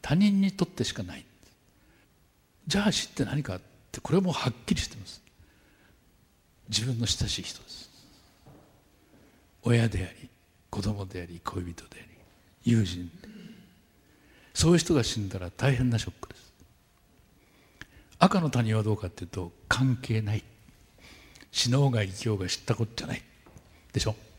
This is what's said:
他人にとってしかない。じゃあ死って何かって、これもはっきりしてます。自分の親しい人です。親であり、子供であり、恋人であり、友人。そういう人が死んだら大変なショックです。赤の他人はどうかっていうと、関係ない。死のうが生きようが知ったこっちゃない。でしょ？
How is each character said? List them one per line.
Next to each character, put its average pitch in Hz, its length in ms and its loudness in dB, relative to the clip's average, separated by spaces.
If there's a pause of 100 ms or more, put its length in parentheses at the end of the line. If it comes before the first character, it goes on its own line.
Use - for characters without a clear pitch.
他 143 140 0
人 202 240 6
に 196 140 4
と 196 100 0
っ - 60 0
て - 160 -2
し - 80 -6
か 107 100 -6
な 87 140 -10
い。 - 80 -18 (1400)
じ 156 120 -2
ゃ 208 80 2
あ 208 80 4
死 - 160 -4
っ - 20 -20
て - 140 -2
何 143 180 -2
か 92 140 -6
っ - 20 -8 (320)
て、 - 100 -10
こ - 120 -2
れ 180 60 6
も 185 120 0
は - 180 0
っ 113 40 -4 (120)
き - 80 2
り - 80 0
し - 60 -6
て - 100 -16
ま 101 80 -16
す。 - 160 -20 (1500)
自 107 160 -2
分 123 140 -2
の 113 80 0
親 - 220 -2
し - 120 -4
い 90 40 -10
人 - 180 -12
で - 80 -20
す。 - 200 -18 (1700)
親 117 260 4
で 95 160 -2
あ - 180 -14
り、 - 80 -20 (420)
子 98 100 -6
供 101 240 -4
で 92 160 -10
あ 87 40 -10
り、 87 180 -16
恋 90 300 -8
人 - 160 -18
で - 100 -20
あ - 20 -20
り、 - 60 -20 (560)
友 113 200 4
人。 87 280 -6 (1400)
そ 160 160 4
う - 20 8
い 180 40 8
う - 40 6
人 160 160 2
が 123 80 4
死 - 160 -2
ん 98 100 -4
だ 95 80 -8
ら 90 140 -8
大 135 240 2
変 123 160 2
な 113 80 2
シ - 80 -6
ョ - 20 -6
ッ - 100 -14
ク - 100 -16
で - 60 -18
す。 - 180 -20 (1600)
赤 190 220 6
の 160 100 0
他 120 140 2
人 110 120 2
は 110 60 2
ど 107 120 2
う 98 40 0
か 95 100 -6
っ - 40 -4
て - 140 -12
い - 0 -
う - 20 -18
と、 90 240 -8 (160)
関 127 300 2
係 110 240 -2
な 107 120 -2
い。 110 100 -4 (1080)
死 - 180 0
の 139 140 4
う 135 80 4
が 113 100 2
生 95 160 -2
き - 60 -10
よ 110 100 0
う 98 60 -2
が 92 80 -4
知 - 140 -4
っ - 20 -20
た 117 100 0
こ 110 120 0
っ - 100 -12
ち - 80 -8
ゃ - 40 -10
な - 80 -6
い。 - 60 -12 (680)
で - 80 -2
し - 80 -2
ょ？ 107 80 -2 (240)